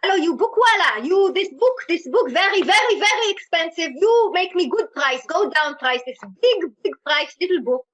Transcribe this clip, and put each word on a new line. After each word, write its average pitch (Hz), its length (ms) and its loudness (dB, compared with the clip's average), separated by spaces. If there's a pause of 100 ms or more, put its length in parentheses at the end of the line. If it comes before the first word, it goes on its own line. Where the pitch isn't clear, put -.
Hello, 381 120 2
you 330 200 0
bookwala, 381 680 2
you, 381 260 2
this 381 180 -2
book, 508 260 0 (120)
this 330 200 -4
book, 330 240 2
very, 392 280 2
very, 403 380 2
very 427 320 0
expensive. 330 640 -4
You 427 400 4
make 359 180 -2
me 349 160 0
good 427 240 -2
price, 262 360 -2
go 339 200 0
down 302 280 -2
price, 254 280 -2
this 254 140 -12 (240)
big, 392 300 2 (100)
big - 120 -4 (120)
price, 294 340 -4
little 359 220 -2
book. 247 320 -4